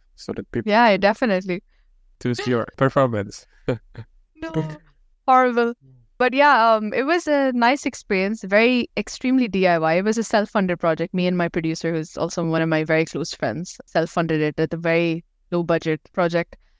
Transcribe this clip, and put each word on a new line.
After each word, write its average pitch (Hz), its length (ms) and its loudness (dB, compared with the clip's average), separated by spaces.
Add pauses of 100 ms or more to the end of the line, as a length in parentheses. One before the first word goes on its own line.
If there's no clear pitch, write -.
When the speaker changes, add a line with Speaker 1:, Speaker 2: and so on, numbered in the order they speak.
(140)
Speaker 1:
so - 200 -12
that - 180 -12
people 214 180 -4
Speaker 2:
Yeah, 214 260 4
definitely. 196 680 0 (600)
Speaker 1:
choose 123 240 -2
your 120 200 0 (100)
performance. 120 680 -2 (200)
<laughs> 123 100 -2 (600)
Speaker 2:
No, 330 160 -10 (760)
horrible. 247 480 4 (440)
But 247 160 0
yeah, 254 400 6
um, 214 180 -2
it 254 140 0
was 339 220 0
a 277 240 2
nice 247 340 2
experience, 202 560 -4
very 226 540 2
extremely 254 520 0
D 185 180 2
I 175 120 4
Y. 160 160 2
It 190 100 0
was 220 140 -2
a 226 60 0
self-funded 202 560 0
project. 165 340 -2
Me 180 120 0
and 180 100 0
my 170 120 0
producer, 165 440 -4
who's 160 240 -6
also 170 280 -4
one 160 180 0
of 165 60 0
my 156 160 0
very 160 200 0
close - 300 -8
friends, 147 520 -8
self-funded 165 540 -2
it 151 200 -2
at 160 140 -2
a - 20 -6
very 165 480 0 (260)
low 175 120 0
budget 160 380 -2 (120)
project. 170 440 -2 (240)